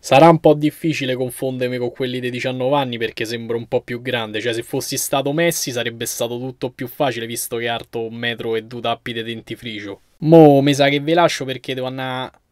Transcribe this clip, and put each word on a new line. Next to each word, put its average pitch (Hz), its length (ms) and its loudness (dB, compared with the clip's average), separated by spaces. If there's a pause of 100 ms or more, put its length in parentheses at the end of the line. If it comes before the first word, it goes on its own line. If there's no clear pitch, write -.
Sarà 143 240 8
un 165 120 8
po' 151 140 6
difficile 147 600 -2
confondermi 127 640 -4
con 120 120 -2
quelli 127 300 -6
dei 123 100 -4
diciannove 127 460 -2
anni 127 220 -2
perché 113 260 -6
sembro 117 320 -6
un 117 140 -6
po' 104 100 0
più 120 220 -8
grande. 113 400 -4
Cioè, 117 100 -2
se 113 100 -4
fossi - 360 -6
stato 139 340 -2
Messi 165 400 0
sarebbe 117 340 -6
stato 120 320 -4
tutto 127 340 -8
più 123 180 -10
facile, 117 360 -4
visto 117 300 -8
che 117 80 -4
è 120 40 -4
alto 117 360 -6
un 113 120 -10
metro 117 420 -4
e 110 60 -4
due 117 180 -12
tappi 117 320 -4
di 113 100 -6
dentifricio. 110 760 -10 (160)
Mo 151 420 8
mi 139 140 2
sa 139 160 4
che 143 100 0
vi 147 140 0
lascio 170 320 2
perché 131 280 -8
devo 127 140 -6
andare 131 440 -8 (200)